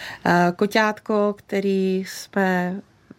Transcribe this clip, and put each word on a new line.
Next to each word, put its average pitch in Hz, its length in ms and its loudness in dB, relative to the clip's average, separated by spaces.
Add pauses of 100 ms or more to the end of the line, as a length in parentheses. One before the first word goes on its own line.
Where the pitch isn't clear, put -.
(260)
eh, 175 300 4
koťátko, 214 800 0
který 190 720 -2
jsme 185 760 -2 (380)